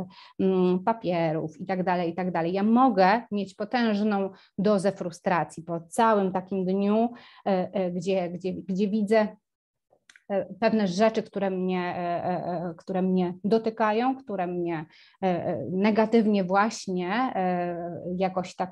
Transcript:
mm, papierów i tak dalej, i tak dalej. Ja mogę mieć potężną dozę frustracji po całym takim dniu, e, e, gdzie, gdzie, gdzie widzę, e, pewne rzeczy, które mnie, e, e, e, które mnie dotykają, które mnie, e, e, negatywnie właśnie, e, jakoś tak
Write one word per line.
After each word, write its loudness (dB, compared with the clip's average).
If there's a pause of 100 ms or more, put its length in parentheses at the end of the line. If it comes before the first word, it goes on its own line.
(400)
mm, 4
papierów -2
i -12
tak -2
dalej, 0
i -6
tak -4
dalej. -2
Ja 0
mogę 4 (100)
mieć -4
potężną 0 (280)
dozę 2
frustracji -2
po -6
całym 2
takim -2
dniu, 2 (380)
e, 2 (240)
e, -2
gdzie, -2
gdzie, -6
gdzie -2
widzę, 2 (1040)
e, -2 (140)
pewne 2
rzeczy, 2
które -4
mnie, -2
e, -4
e, -4
e, -8
które -4
mnie 2 (100)
dotykają, 0
które -6
mnie, -4 (380)
e, 2
e, -2
negatywnie 2
właśnie, -2 (220)
e, -4 (160)
jakoś -2
tak -6